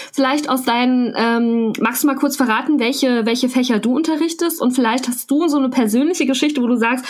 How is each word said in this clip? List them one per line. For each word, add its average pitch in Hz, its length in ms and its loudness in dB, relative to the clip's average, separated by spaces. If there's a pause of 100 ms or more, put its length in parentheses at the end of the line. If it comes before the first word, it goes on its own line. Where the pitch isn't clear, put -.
(140)
vielleicht 277 360 0
aus 262 140 -2
deinen, 247 520 0
ähm, 233 640 0
magst 240 220 -2
du 311 60 2
mal 269 80 2
kurz 277 220 -2
verraten, 254 420 0
welche, 240 460 0
welche 247 240 0
Fächer 247 280 2
du 226 180 0
unterrichtest? 320 680 -2
Und 247 100 2
vielleicht 254 360 0
hast - 220 -6
du 311 180 2
so 294 100 2
eine 262 120 0
persönliche 254 560 0
Geschichte, 277 380 0
wo 240 40 0
du 240 100 2
sagst, 240 320 -2